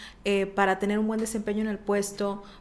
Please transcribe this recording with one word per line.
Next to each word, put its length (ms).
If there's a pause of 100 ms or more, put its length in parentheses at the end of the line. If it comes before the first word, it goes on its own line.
(260)
eh, 200
para 320
tener 220
un 80
buen 120
desempeño 420
en 60
el 120
puesto", 640 (180)